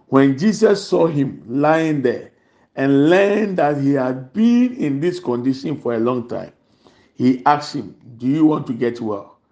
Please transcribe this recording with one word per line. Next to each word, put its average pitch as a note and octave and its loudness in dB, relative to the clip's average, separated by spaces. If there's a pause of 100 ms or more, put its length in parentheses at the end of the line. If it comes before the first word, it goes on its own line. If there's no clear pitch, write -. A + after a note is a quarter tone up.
When C3+ 4
Jesus G3+ 2
saw E3+ 2
him C#3+ -4
lying D3+ 0
there A#2 -2 (440)
and C#3 2
learned G3 2
that D3 0
he C#3 0
had C3 -4
been A#3+ 2
in C#3+ -4
this F3 -2
condition C3 -4
for A#2+ -4
a A2+ -2
long A#2+ -2
time, F#2+ -12 (640)
he B2+ 0
asked D3 0
him, A2 -12 (220)
"Do A#2+ -8
you D#3 2
want D3+ 0
to B2+ -4
get A#2 -4
well?" G#2 -8 (120)